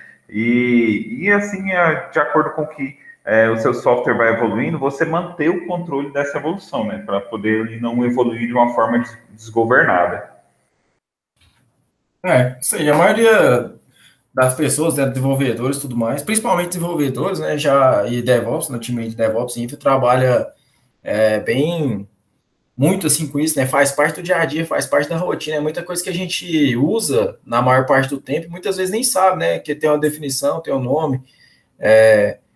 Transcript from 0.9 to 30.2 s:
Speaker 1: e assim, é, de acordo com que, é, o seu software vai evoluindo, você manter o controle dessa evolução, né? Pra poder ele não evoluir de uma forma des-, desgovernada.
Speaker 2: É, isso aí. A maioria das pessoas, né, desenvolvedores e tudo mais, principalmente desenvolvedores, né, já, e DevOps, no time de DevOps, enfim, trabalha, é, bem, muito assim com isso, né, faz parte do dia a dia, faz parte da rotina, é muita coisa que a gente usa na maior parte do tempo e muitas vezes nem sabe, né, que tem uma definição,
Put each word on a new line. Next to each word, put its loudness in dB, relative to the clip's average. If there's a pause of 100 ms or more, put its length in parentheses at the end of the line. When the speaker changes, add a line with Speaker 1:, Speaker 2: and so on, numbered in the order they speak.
Speaker 1:
e 0
assim, -2
é, 0
de -2
acordo 0
com -4
que, -10 (260)
é, 4
o 0
seu 0
software 2
vai 2
evoluindo, -2
você -2
manter -2
o -2
controle -6
dessa -4
evolução, -6
né? -6
Pra -2
poder -2
ele -12
não -2
evoluir -2
de -6
uma 2
forma 2
des-, -4 (140)
desgovernada. 0 (2000)
Speaker 2:
É, 2
isso -2
aí. 2
A 4
maioria 4 (640)
das 2
pessoas, 0
né, 0
desenvolvedores -2
e -8
tudo -8
mais, -2
principalmente -2
desenvolvedores, -4
né, -4
já, 4
e -4
DevOps, 0
no -6
time -6
de -8
DevOps, -2
enfim, -8
trabalha, 2 (540)
é, 2
bem, -2 (680)
muito 2
assim 0
com -6
isso, -2
né, 2
faz 2
parte 0
do -12
dia 0
a 0
dia, -4
faz -4
parte 0
da -4
rotina, -4
é 0
muita -4
coisa -6
que -8
a -4
gente -2
usa 0
na -2
maior 2
parte 2
do -6
tempo -6
e -16
muitas -6
vezes -2
nem -2
sabe, 2
né, 0
que -6
tem 0
uma 2
definição, -2